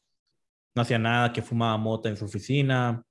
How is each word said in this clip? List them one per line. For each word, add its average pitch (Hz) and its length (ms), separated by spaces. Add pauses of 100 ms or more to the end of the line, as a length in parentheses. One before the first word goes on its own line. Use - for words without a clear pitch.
(720)
no 120 80
hacía 117 160
nada, 117 340
que 117 100
fumaba 117 340
mota 110 320
en 107 80
su 104 100
oficina, 123 840